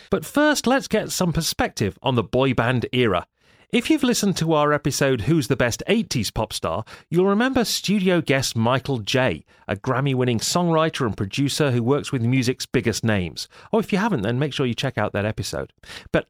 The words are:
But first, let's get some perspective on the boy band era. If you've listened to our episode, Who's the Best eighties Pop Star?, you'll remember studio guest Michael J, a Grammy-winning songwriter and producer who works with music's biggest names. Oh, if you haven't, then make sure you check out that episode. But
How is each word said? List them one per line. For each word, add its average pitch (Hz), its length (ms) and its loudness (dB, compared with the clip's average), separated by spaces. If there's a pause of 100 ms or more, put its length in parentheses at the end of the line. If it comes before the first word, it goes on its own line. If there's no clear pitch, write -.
But 165 160 -2
first, - 420 2
let's 247 220 2
get 202 240 -2
some 175 220 0
perspective - 680 -2
on 131 120 0
the 117 80 4
boy 127 320 0
band 120 360 0
era. 110 360 2 (460)
If 233 180 2
you've 311 140 2
listened 208 320 2
to 160 160 0
our 147 200 4
episode, 135 500 0
Who's 151 260 2
the 131 80 0
Best 120 320 0
eighties 180 420 0
Pop 113 220 -4
Star?, 87 320 -4 (260)
you'll 175 160 4
remember 240 380 2
studio 185 560 0
guest 135 340 0
Michael 123 440 0
J, 107 460 0 (220)
a - 80 -4
Grammy-winning 127 640 0
songwriter 160 680 0
and 104 120 -2
producer 135 560 0
who 120 100 2
works 131 300 0
with 127 100 -2
music's 123 440 0
biggest 117 360 0
names. 98 460 -2 (240)
Oh, 220 80 2
if - 120 -4
you 196 60 2
haven't, 190 240 0
then 117 160 0
make 139 140 -2
sure 143 120 -2
you 120 100 -2
check - 220 -6
out 104 160 -2
that 104 120 -2
episode. 98 480 -6 (400)
But - 180 0